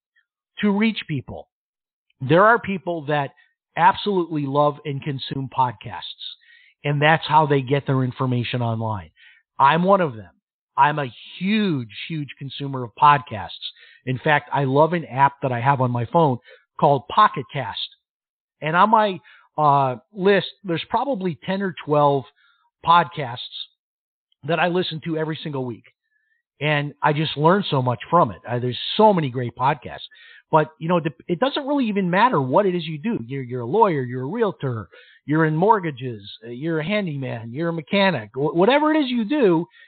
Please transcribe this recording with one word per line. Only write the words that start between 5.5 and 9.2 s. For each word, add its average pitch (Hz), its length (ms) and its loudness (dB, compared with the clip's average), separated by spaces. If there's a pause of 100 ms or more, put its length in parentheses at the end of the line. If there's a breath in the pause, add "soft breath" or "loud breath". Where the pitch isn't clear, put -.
podcasts, 110 460 -4 (800 soft breath)
and 147 180 -2
that's 151 260 4
how 156 200 4
they 139 160 2
get 135 240 -2
their 135 160 0
information 123 600 -2
online. 110 480 -4 (480 soft breath)